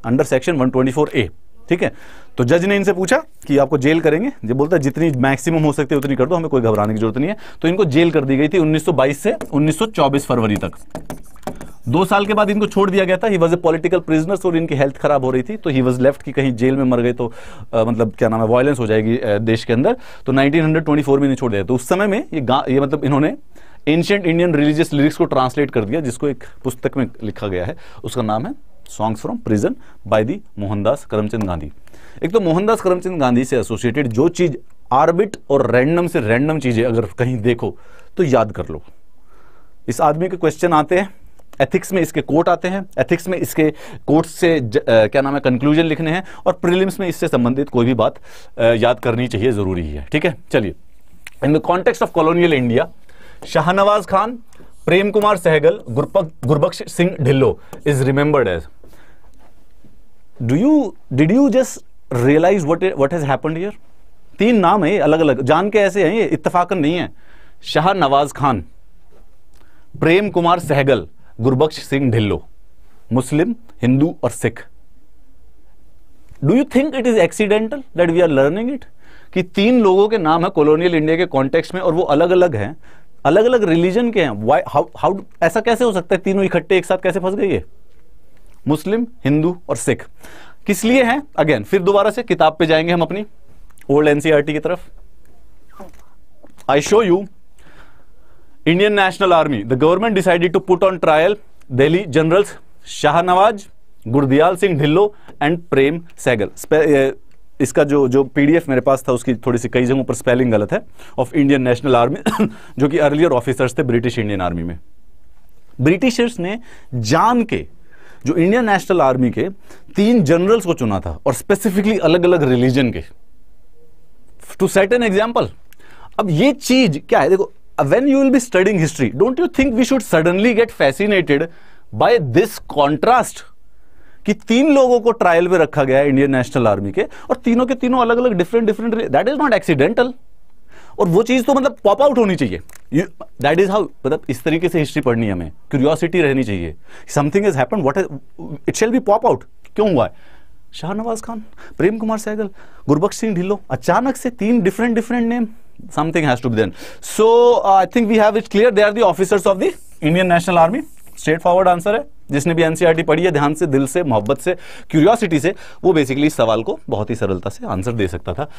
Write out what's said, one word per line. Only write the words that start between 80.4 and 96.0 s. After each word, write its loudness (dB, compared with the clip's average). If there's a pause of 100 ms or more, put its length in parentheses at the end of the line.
है 0
कॉलोनियल 4
इंडिया 2
के 0
कॉन्टेक्स्ट -2
में -4
और 0
वो 2
अलग-अलग 4
हैं, -6 (480)
अलग-अलग 4
रिलीजन 2
के 0
हैं। 0
Why, 2 (160)
how, 2 (200)
how, 0 (200)
ऐसा 2
कैसे 0
हो 2
सकता 0
है? -2
तीनों 0
इकट्ठे 0
एक 0
साथ 0
कैसे -2
फंस -2
गए 0
ये? -2 (1040)
मुस्लिम, 0 (180)
हिंदू 2 (120)
और -2
सिख -4 (600)
किस 0
लिए 4
हैं? 0 (160)
Again, 2
फिर 0
दोबारा 4
से -4
किताब 2
पे 4
जाएंगे 2
हम 0
अपनी -2 (640)
ओल्ड 4
एनसीईआरटी 2
की -4
तरफ। -4 (1900)